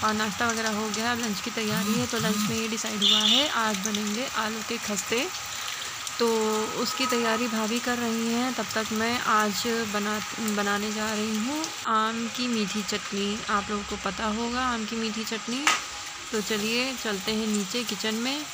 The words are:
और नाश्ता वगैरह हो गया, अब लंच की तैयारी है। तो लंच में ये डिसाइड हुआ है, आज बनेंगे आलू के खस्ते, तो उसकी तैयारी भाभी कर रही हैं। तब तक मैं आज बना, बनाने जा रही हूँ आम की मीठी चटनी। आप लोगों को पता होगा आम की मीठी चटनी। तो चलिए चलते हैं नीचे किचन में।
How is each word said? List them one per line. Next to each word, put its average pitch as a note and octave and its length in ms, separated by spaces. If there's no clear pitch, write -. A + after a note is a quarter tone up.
और G#3+ 100
नाश्ता A3 340
वगैरह A3+ 220
हो G#3+ 180
गया, A3 240
अब A#3+ 60
लंच G#3+ 220
की A#3 100
तैयारी G#3+ 420
है। A#3+ 140
तो A#3+ 120
लंच A3 180
में G#3+ 200
ये A3+ 120
डिसाइड A3 300
हुआ G3 200
है, A#3+ 300
आज A3 280
बनेंगे G#3 500
आलू A3 320
के A#3 100
खस्ते, A3+ 500
तो A3 520
उसकी A#3 420
तैयारी A#3 420
भाभी A3 320
कर A#3+ 180
रही A3+ 340
हैं। B3 220
तब A3 200
तक A3 180
मैं A#3 280
आज G#3+ 460
बना, G#3+ 540
बनाने G#3 520
जा G#3+ 220
रही G#3+ 220
हूँ C#4 280
आम A3+ 400
की B3 200
मीठी G#3+ 360
चटनी। G3+ 560
आप G3+ 200
लोगों G#3 120
को G3+ 220
पता G3 220
होगा A#3 340
आम A#3+ 240
की A3+ 120
मीठी A3 280
चटनी। A3+ 400
तो A3 80
चलिए A3+ 540
चलते G#3+ 380
हैं A3 140
नीचे G#3 380
किचन G#3+ 300
में। C4 280